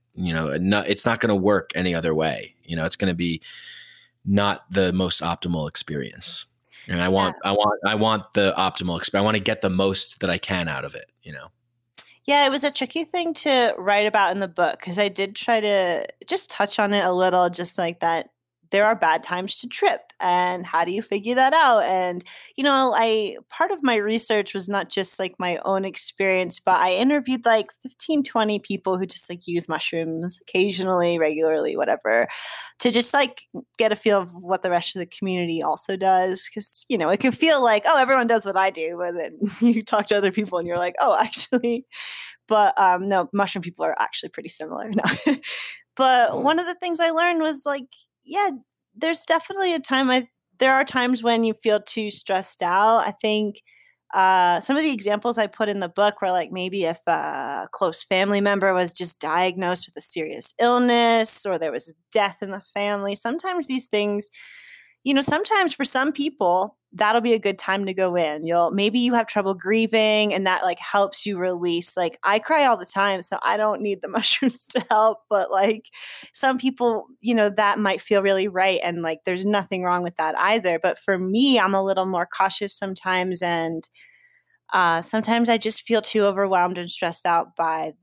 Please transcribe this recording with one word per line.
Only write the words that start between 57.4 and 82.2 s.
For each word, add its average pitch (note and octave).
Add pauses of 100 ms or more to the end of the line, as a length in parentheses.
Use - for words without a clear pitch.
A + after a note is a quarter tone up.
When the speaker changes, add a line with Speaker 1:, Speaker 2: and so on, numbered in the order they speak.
Speaker 2:
close E3+
family G3
member G3
was F3+
just -
diagnosed F3+
with -
a -
serious D#3
illness A#3+
or F3+
there D#3
was B2
a - (160)
death G3+
in G3
the G3+ (120)
family, G3+
sometimes E4+
these C4
things, G#3 (760)
you C#4
know, C4+
sometimes F#4+
for C#4
some C4+
people, G#3 (140)
that'll G#3+
be A#3
a A3
good G3
time G3
to F#3+
go F#3
in. D#3
You'll, E3+
maybe G#3
you A#3+
have A3+
trouble G3
grieving G#3+
and F#3+
that, F#3
like, F3
helps G3+
you G3
release. F3
Like, F3
I G#3
cry D4
all A#3
the F3+
time, G3
so -
I G3+
don't G#3+
need G3+
the G3
<laughs> F#3+
mushrooms -
to B3
help. A3 (100)
But, G3
like, G#3 (460)
some C4+
people, B3 (140)
you A#3
know, G#3
that G3+
might G3
feel G3+
really G3
right. F#3
And, E3+
like, D#3+
there's F#3
nothing G3
wrong F3+
with F3
that D#3+
either. F#3
But F3+
for F#3+
me, A#3
I'm G3
a F#3+
little F#3+
more F3+